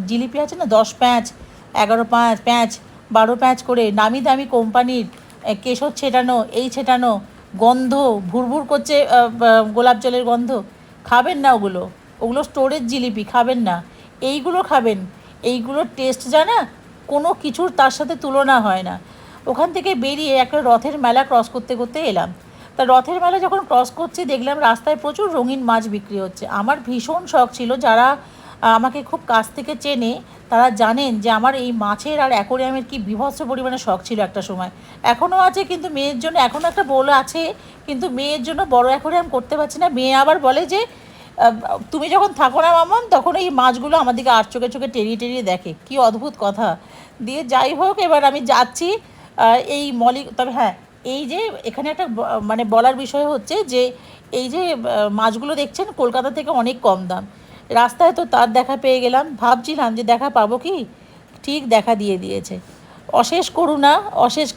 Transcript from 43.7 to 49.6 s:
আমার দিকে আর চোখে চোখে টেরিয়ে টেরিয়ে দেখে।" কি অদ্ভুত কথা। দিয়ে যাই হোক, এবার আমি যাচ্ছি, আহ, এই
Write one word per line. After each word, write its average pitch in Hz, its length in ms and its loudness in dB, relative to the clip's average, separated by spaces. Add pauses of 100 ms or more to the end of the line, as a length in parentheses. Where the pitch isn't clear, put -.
আমার 247 180 2
দিকে 254 140 0
আর 220 220 6
চোখে 240 180 -4
চোখে 262 180 -8
টেরিয়ে 226 280 -4
টেরিয়ে 240 280 -6
দেখে।" 180 300 -4 (120)
কি 269 120 -6
অদ্ভুত 233 420 2
কথা। 202 380 -2 (440)
দিয়ে 262 220 -8
যাই 262 320 0
হোক, 381 240 0
এবার 320 240 4
আমি 277 160 2
যাচ্ছি, 254 580 0 (400)
আহ, 226 200 6
এই 285 340 -4